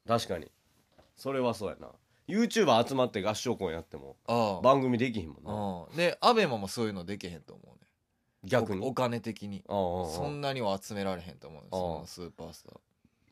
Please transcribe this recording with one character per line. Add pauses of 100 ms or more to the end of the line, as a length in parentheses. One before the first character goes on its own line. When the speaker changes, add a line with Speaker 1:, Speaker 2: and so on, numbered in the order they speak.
Speaker 1:
確
か
に。 (640)
そ
れ
は
そ
う
や
な。 (380)
YouTuber
集
ま
っ
て
合
唱
コ
ン
や
っ
て
も、
Speaker 2:
あ
あ。
Speaker 1:
番
組
で
き
ひ
ん
も
ん
な。
Speaker 2:
う
ん。
で、
ア
ベ
マ
も
そ
う
い
う
の
で
き
へ
ん
と
思
う (140)
ね。 (540)
Speaker 1:
逆
に？
Speaker 2:
お-、
お
金
的
に。
Speaker 1:
あ
あ、
あ
あ、
あ
あ。
Speaker 2:
そ
ん
な
に
は
集
め
ら
れ
へ
ん
と
思
う
ね、
Speaker 1:
あ
あ。
Speaker 2:
そ
の
ス
ー
パ
ー
ス
タ (600)